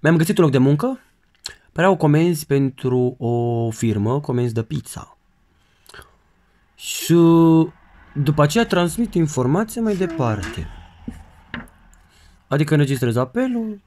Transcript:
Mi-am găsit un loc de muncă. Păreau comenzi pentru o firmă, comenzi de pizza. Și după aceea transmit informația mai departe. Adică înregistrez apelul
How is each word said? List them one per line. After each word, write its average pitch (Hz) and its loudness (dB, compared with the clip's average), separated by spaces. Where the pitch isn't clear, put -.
Mi-am 160 4
găsit 165 0
un - 6
loc 143 2
de - 2
muncă. 147 2
Păreau 185 2
comenzi 160 2
pentru 127 0
o 117 -2
firmă, 110 -2
comenzi 123 -4
de 113 -2
pizza. - -12
Și - -4
după 147 0
aceea 220 2
transmit 180 -2
informația 160 -2
mai 214 -2
departe. 120 -4
Adică 147 0
înregistrez 135 2
apelul 220 -4